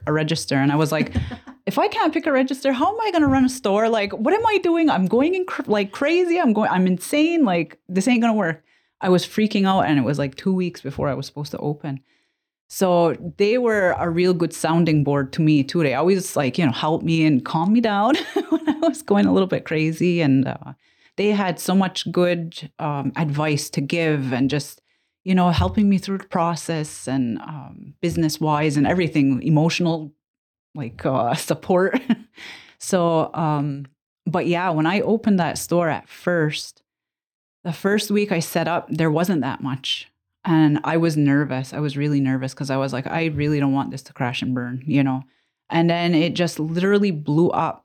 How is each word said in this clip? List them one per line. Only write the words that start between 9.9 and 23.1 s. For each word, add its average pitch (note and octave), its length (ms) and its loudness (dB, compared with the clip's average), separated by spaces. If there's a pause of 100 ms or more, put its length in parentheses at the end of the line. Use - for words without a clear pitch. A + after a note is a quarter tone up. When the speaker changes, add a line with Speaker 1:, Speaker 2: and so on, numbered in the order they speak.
Speaker 1:
it B2+ 60 2
was, C#3+ 140 0
like, C#3+ 160 -4
two - 200 -2
weeks F3+ 260 -4
before D3 280 -4
I C3 60 -2
was C3+ 120 -6
supposed D3 260 -12
to - 60 -8
open. D3 420 -6 (680)
So F3 460 2 (220)
they G#3+ 220 2
were G#3+ 400 2
a E3+ 120 -2
real F3+ 240 2
good E3 180 -2
sounding D#3 520 2
board C#3 300 0
to E3 80 0
me D#3 200 6
too. E3 220 -2
They C3 100 2
always, F3 400 0
like, C3+ 240 0
you E3+ 80 2
know, C3 60 4
helped D#3 320 -2
me E3 200 2
and C#3 200 4
calmed F3 280 0
me A#3+ 80 4
down A3 360 2 (180)
<laughs> - 140 -2
when D#4+ 200 0
I E4 200 0
was - 140 -2
going G3+ 240 4
a F3+ 60 2
little F#3+ 140 4
bit D3+ 180 -4
crazy. E3 560 0
And, C3+ 280 4
uh, C3+ 240 -10 (440)
they G3+ 140 0
had G3 300 0
so F#3 160 0
much F#3 340 -2
good, E3+ 600 -2 (100)
um, C#3+ 340 -4